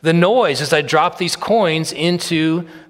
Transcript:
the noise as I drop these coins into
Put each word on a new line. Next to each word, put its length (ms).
the 100
noise 480
as 140
I 80
drop 380
these 160
coins 580
into 760